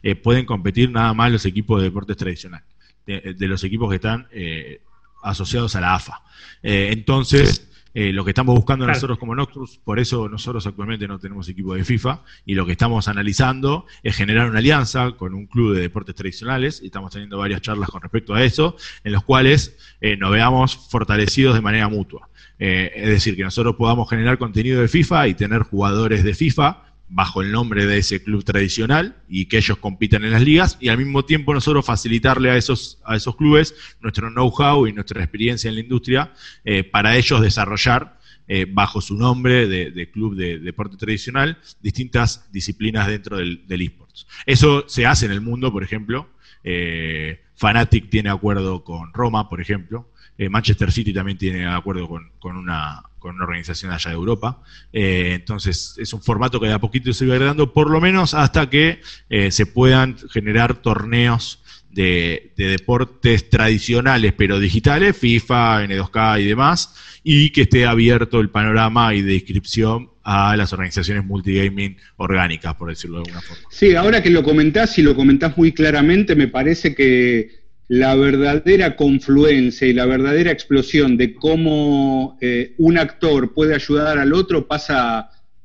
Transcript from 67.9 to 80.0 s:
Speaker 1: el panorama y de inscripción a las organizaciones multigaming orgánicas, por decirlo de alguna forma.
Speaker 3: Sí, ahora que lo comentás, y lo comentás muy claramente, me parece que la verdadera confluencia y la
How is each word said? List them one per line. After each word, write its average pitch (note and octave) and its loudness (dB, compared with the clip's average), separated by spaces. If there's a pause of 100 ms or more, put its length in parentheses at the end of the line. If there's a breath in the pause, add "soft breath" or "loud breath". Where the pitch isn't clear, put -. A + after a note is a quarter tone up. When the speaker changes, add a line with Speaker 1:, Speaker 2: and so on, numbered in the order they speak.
Speaker 1:
el G#2 0
panorama A2 2
y G2+ 2
de G2 2
inscripción A2 -2 (120)
a G2+ 2
las G2+ -2
organizaciones F#2+ -4
multigaming G2 -2 (220 soft breath)
orgánicas, F2 -2
por E2+ -10
decirlo E2+ -12
de E2+ -8
alguna F2 -14
forma. - -18
Speaker 3:
Sí, G3 6
ahora G#3 4
que F3+ 2
lo E3+ 6
comentás, D#3 2
y D#3+ 6
lo C#3 6
comentás C#3 4
muy D#3+ 6
claramente, D#3 4
me C#3 4
parece C#3+ 0
que B2 2 (240)
la C3 4
verdadera C#3+ 4
confluencia C#3 4
y B2+ 6
la B2 2